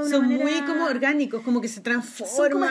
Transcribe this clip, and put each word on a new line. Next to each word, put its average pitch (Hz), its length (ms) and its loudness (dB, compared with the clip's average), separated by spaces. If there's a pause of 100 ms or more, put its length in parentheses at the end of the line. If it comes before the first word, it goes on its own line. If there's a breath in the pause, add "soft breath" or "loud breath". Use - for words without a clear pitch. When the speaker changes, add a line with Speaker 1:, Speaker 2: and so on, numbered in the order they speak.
Speaker 1:
de - 60 -
una - 80 -2
Speaker 2:
son 277 60 4
Speaker 1:
manera 254 220 2
Speaker 2:
muy 302 180 0
como 320 240 -2
orgánicos, 269 560 0
como 240 180 0
que 226 80 -4
se - 80 -8
Speaker 1:
Son 196 80 -16
como 240 180 -2
Speaker 2:
transforman, 277 680 0